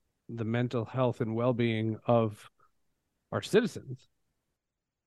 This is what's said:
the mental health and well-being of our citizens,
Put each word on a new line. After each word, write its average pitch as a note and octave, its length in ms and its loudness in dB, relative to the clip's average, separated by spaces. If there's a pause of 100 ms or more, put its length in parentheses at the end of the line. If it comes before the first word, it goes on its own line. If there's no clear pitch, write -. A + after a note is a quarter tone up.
(280)
the A#2 160 -8
mental A#2+ 400 -2
health B2+ 360 0
and A2 160 -2
well-being A2+ 680 0
of A2+ 460 2 (800)
our G#2+ 120 -2
citizens, D3+ 680 -2 (1000)